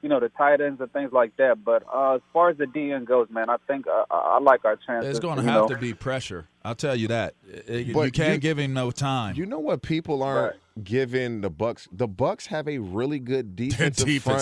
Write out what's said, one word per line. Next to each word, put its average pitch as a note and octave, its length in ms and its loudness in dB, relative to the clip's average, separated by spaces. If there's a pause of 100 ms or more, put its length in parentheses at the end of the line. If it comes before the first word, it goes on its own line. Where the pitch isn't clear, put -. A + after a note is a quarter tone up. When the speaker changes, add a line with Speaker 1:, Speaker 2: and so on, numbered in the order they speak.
Speaker 1:
you D3 80 -6
know, C#3+ 100 4
the A#2 80 2
tight C#3+ 320 4
ends C#3+ 220 -2
and B2+ 100 -8
things C#3 220 -4
like B2 240 4
that. A#2+ 260 4
But, A2+ 280 2
uh, C3 240 2
as B2 60 -2 (120)
far E3+ 160 6
as D#3+ 80 0
the C#3+ 100 -2
D C#3+ 240 -4
N C3 140 -4
goes, A#2+ 240 4
man, A2+ 200 -4
I A#2+ 60 2 (100)
think, C#3 220 -4
uh, E2 240 2
I, E2+ 240 2
I B2+ 40 6
like C3+ 260 6
our G#2+ 100 4
chances, A#2 300 -6
Speaker 2:
There's C#3 160 -2
gonna D#3+ 200 -2
Speaker 1:
you A#2 60 2
Speaker 2:
have A2+ 140 4
Speaker 1:
know. A2 80 4
Speaker 2:
to B2 80 -4
be A#2 160 -4
pressure. B2 560 -8 (160)
I'll A2+ 100 -6
tell C#3 220 -2
you A2 100 0
that. A2 280 -2 (140)
It, A#2+ 400 -8
it, A2+ 40 -6
Speaker 3:
But D#3 100 2
Speaker 2:
you C3 80 0
can't D#3 220 2
Speaker 3:
you, D3+ 60 0
Speaker 2:
give D3+ 200 0
him C3+ 140 -2
no B2+ 180 -2
time. B2+ 460 -4
Speaker 3:
you E3+ 80 -4
know C4 140 -8
what C4+ 220 -2
people D#3+ 420 -2
aren't C3+ 300 0
Speaker 1:
Right. - 300 -16
Speaker 3:
giving A#2+ 580 -2
the G2 100 -2
Bucs? G#2+ 400 -4
The A2 160 -2
Bucs A#2+ 400 -2
have D#3 220 -6
a D3 100 -4
really A#2 400 -2
good A#2+ 380 -4
Speaker 2:
<laughs> - 0 -
Their A#2+ 120 -2
Speaker 3:
defensive D3 360 0
Speaker 2:
defense C#3+ 180 0
Speaker 3:
front C3+ 180 0